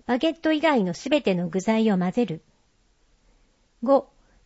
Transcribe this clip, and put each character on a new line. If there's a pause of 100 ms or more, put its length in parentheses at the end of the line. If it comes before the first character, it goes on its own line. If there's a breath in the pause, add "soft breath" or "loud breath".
バ
ゲ
ッ
ト
以
外
の
す
べ
て
の
具
材
を
混
ぜ
る。 (1400)
五、 (360)